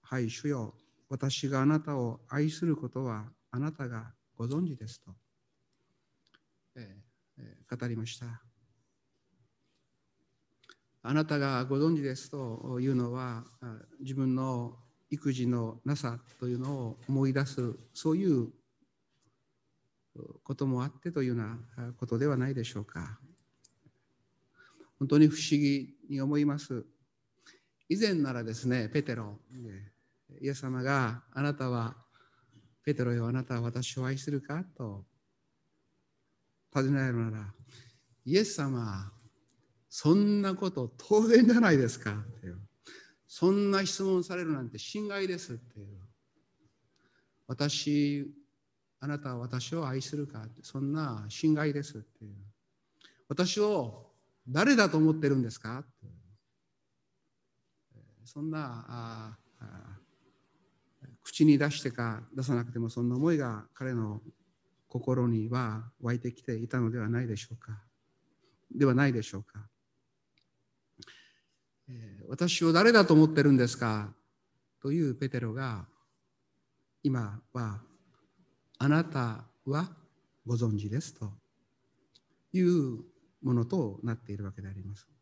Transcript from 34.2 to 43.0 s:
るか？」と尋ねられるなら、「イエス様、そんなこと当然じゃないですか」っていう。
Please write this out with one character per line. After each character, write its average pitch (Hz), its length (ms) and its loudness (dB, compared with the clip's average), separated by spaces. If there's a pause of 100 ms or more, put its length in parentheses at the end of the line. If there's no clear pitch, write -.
る 139 100 -2
か？」 156 240 -8 (100)
と 98 300 -10 (1700)
尋 135 180 0
ね 139 100 2
ら 135 80 0
れ 123 40 -2
る 117 60 -2
な 113 120 -2
ら、 107 240 -10 (720)
「イ 156 140 2
エ 214 80 4
ス - 80 -10
様、 113 580 -4 (800)
そ 156 240 4
ん 208 260 4
な 196 140 0
こ 190 160 -2
と 123 260 -6
当 214 300 4
然 233 200 10
じ 240 60 10
ゃ 233 80 8
な 208 100 8
い 151 60 10
で 127 100 6
す - 140 -4
か」 104 160 -2 (220)
っ - 20 -20
て 95 60 -14
い 90 40 -10
う。 95 160 -14 (600)